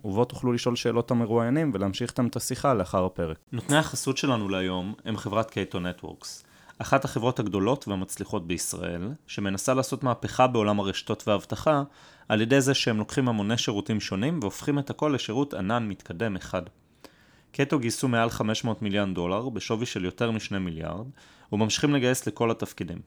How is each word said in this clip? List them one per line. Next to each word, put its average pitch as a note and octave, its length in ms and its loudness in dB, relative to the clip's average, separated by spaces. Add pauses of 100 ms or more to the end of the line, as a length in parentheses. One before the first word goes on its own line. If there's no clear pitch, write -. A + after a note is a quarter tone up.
ובו G#2+ 200 2
תוכלו B2 280 -2
לשאול A#2+ 240 0
שאלות A#2 340 0
המרואיינים A#2 640 2
ולהמשיך G2 360 0
איתם B2 160 0
את A#2 100 -2
השיחה B2+ 380 2
לאחר F#2 300 2
הפרק. E2+ 340 -2 (140)
נותני C3+ 240 0
החסות D#3 400 0
שלנו A#2 320 0
להיום F#2 460 0 (100)
הם A2 120 -2
חברת G#2+ 340 0
קייטו F#2+ 300 -2
נטוורקס, - 640 -8 (340)
אחת - 260 2
החברות B2 360 0
הגדולות G#2 480 0
והמצליחות F#2+ 580 -4
בישראל, F2 640 -4 (160)
שמנסה G2+ 480 -2
לעשות C3 300 -2
מהפכה B2 420 2
בעולם G#2 340 4
הרשתות G2 480 -4
והאבטחה, C#3 540 2 (460)
על A2 120 4
ידי A#2+ 200 6
זה C3+ 140 4
שהם A#2 240 2
לוקחים B2 300 0
המוני A2 300 0
שירותים G#2 420 0
שונים B2 420 -2
והופכים C#3+ 360 0
את C#3 120 -4
הכל D3 240 0
לשירות B2+ 400 -2
ענן G#2+ 340 -2
מתקדם F#2+ 480 -4
אחד. F2+ 260 -4 (920)
קייטו C#3 260 2
גייסו A#2 300 0
מעל A#2 220 4
חמש A2 340 0
מאות A2 180 -2
מיליון G2+ 320 0
דולר F#2 340 0
בשווי A2+ 380 -2
של F#2+ 180 -4
יותר A2+ 260 0
משני G#2 280 -2
מיליארד, E2+ 480 -4 (460)
וממשיכים A2 420 2
לגייס B2+ 320 2
לכל A#2 240 0
התפקידים, F2+ 560 -6